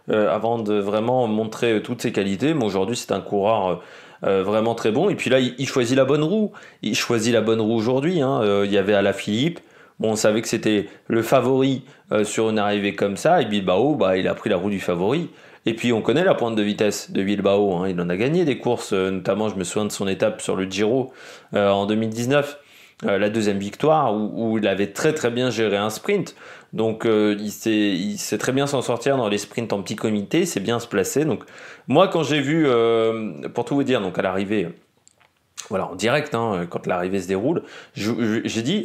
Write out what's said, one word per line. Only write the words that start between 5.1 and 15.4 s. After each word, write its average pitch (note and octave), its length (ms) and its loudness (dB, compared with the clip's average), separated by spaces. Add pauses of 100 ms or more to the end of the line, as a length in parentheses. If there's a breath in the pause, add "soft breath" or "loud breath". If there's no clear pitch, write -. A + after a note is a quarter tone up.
puis - 140 -4
là, C3 100 6
il, - 200 0
il C3+ 80 -4
choisit B2+ 280 0
la C3+ 80 6
bonne D3 200 2
roue. G3+ 280 0 (300 loud breath)
Il - 120 -2
choisit A#2 380 0
la A#2 80 6
bonne A2+ 220 2
roue A2 120 2
aujourd'hui, C3 480 0
hein. C3 200 0
Euh, G2+ 240 4
il G2+ 80 -2
y G2+ 40 4
avait G2 160 2
Alaphilippe. G#2 680 0 (380 loud breath)
Bon, A2 120 0
on G#2+ 40 0
savait G#2+ 260 2
que A#2 80 -6
c'était G#2+ 400 0 (180 loud breath)
le A2+ 140 2
favori, C3+ 640 2 (260 loud breath)
euh, G#2+ 140 2
sur A2 240 0
une G#2+ 100 0
arrivée G2+ 360 0
comme G2 200 0
ça. D#3+ 260 4
Et B2+ 40 0
Bilbao, G#2 500 0
bah, F#2+ 220 2
il F#2 100 0
a F2+ 60 0
pris - 160 -4
la G2 80 2
roue F#2 120 -2
du G2 120 -4
favori. G2+ 480 -2 (360 loud breath)